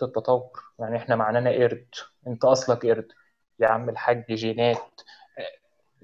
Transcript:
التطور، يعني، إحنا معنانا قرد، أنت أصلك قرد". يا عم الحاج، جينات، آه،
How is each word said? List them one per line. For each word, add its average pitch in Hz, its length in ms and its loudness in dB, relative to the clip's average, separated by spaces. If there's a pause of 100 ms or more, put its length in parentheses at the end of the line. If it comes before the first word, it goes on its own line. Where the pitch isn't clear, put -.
التطور، 123 640 -2 (160)
يعني، 117 180 -4
إحنا 113 180 -2
معنانا 113 360 2
قرد، 120 360 0 (400)
أنت 123 180 -2
أصلك 127 400 2
قرد". 113 220 0 (520)
يا 113 80 4
عم 117 220 0
الحاج، 120 420 -2
جينات، 113 720 -2 (380)
آه، 127 40 -10 (600)